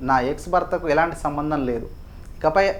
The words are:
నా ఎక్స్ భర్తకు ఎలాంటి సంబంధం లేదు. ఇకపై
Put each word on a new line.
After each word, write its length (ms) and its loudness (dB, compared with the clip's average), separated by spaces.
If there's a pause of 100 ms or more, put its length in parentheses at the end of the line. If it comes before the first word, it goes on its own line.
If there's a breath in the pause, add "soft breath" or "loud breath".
నా 180 2
ఎక్స్ 300 -2
భర్తకు 400 0
ఎలాంటి 260 2
సంబంధం 500 -2
లేదు. 240 -2 (480 loud breath)
ఇకపై 420 4